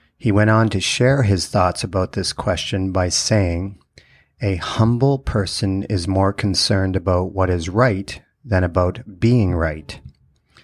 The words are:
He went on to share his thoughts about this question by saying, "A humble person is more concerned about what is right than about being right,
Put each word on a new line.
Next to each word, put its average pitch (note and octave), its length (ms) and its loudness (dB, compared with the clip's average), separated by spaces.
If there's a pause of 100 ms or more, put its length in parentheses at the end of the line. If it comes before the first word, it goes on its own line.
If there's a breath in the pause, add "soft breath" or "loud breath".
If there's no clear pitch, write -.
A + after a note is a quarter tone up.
(200 loud breath)
He A#2 120 -2
went G#2+ 200 4
on A2 180 4
to G2 100 -2
share C3 440 2
his G2 240 2
thoughts F2+ 360 0
about F#2 280 -4
this F#2+ 200 -6
question F#2+ 600 -4
by F2+ 180 0
saying, F#2+ 680 -2 (600 soft breath)
"A G2 180 -2
humble A#2+ 600 2
person G2 640 -2
is F2+ 240 -2
more F#2+ 240 2
concerned F#2+ 640 0
about F2+ 380 0
what F#2+ 160 0
is F2 200 -2
right G2+ 520 0 (220)
than F#2+ 200 0
about F2+ 560 -2
being A2 360 4
right, D#2 440 -4 (640 soft breath)